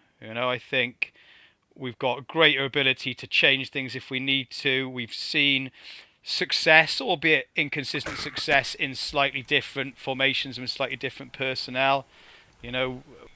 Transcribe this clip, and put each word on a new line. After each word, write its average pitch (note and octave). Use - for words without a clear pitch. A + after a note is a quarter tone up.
You A2
know, B2
I B2
think -
we've B2
got B2+
greater D3+
ability C3+
to -
change C3+
things C3
if -
we C3
need C3+
to. C3
We've B2
seen C#3
success, -
albeit D#3+
inconsistent D3
success, -
in C3+
slightly C#3
different C3+
formations C3+
and B2+
slightly C3
different C3
personnel. C3+
You A#2+
know, B2+